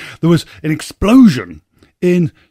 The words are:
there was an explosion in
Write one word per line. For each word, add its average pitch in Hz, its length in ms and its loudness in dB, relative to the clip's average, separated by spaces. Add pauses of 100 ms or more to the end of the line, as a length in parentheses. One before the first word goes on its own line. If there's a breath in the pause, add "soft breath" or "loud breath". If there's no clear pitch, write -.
(220 loud breath)
there 165 80 -2
was 170 160 0 (160 loud breath)
an 156 100 -6
explosion 151 880 0 (380 soft breath)
in 180 320 -2 (200 soft breath)